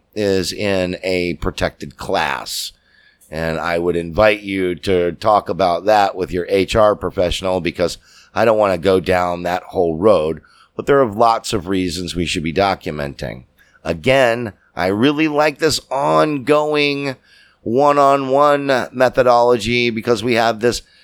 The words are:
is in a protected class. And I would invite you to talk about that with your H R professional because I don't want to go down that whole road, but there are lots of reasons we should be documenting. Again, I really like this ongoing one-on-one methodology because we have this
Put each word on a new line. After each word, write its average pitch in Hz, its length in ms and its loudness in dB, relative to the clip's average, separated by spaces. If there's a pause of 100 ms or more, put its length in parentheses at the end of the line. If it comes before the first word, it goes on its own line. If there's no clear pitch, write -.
(160)
is 95 360 0
in 92 520 -2
a 90 320 -2
protected 82 600 -6
class. 73 800 -6 (560)
And 80 300 -4
I 85 180 -2
would 87 180 -2
invite 101 460 0
you 95 340 -4
to 87 360 0
talk 101 380 0
about 87 360 0
that 101 300 2
with 92 160 -6
your 87 160 -4
H 95 280 0
R 107 200 4
professional 92 640 -2
because 85 380 -4 (360)
I 104 120 0
don't 110 120 4
want 101 160 2
to 87 100 -4
go 95 160 4
down 87 440 -2
that 87 200 -4
whole 85 320 -2
road, 80 460 2 (340)
but - 100 -8
there 139 160 4
are 117 100 0
lots 113 400 2
of 87 160 -4
reasons 90 480 -4
we 85 100 -2
should 82 180 -4
be 80 100 -4
documenting. 73 920 -4 (380)
Again, 117 720 0 (220)
I 90 120 -2
really 143 400 2
like 147 300 0
this 151 240 0 (100)
ongoing 147 1200 0 (460)
one-on-one 139 1300 2
methodology 120 1000 2
because 113 340 -2
we 120 120 0
have 113 240 0
this 113 240 0 (200)